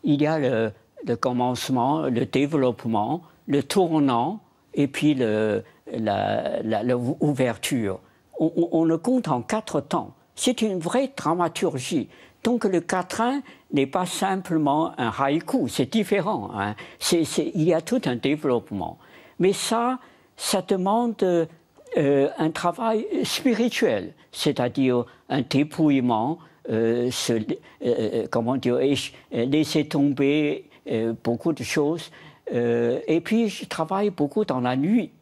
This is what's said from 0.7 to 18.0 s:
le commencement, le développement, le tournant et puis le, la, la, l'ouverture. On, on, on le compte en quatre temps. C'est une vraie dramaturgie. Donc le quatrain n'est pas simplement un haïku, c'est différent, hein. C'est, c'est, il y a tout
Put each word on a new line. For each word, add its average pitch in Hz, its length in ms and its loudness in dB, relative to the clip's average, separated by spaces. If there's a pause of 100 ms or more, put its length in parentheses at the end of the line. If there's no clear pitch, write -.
le 117 100 0
commencement, 127 840 0
le 113 240 0
développement, 127 960 0 (240)
le 143 160 2
tournant 156 760 2 (340)
et 143 120 2
puis 147 280 2
le, 110 500 0 (280)
la, 104 720 -2
la, 110 200 -2
l'ouverture. 123 1160 0 (380)
On, 160 160 2
on, 170 180 2
on 165 120 2
le 160 140 2
compte 240 300 0
en 127 120 0
quatre 208 400 -2
temps. - 320 -4 (240)
C'est - 260 0
une 196 160 0
vraie 247 380 0
dramaturgie. 160 920 -2 (360)
Donc 233 200 0
le 185 160 2
quatrain 220 600 -2 (320)
n'est 139 160 2
pas 180 180 0
simplement 165 920 0
un 117 140 0
haïku, 143 580 0
c'est 131 220 -2
différent, 190 640 0
hein. 101 220 -4 (240)
C'est, 170 240 2
c'est, 165 320 -2
il 156 80 2
y 160 100 4
a 160 60 2
tout 226 240 -2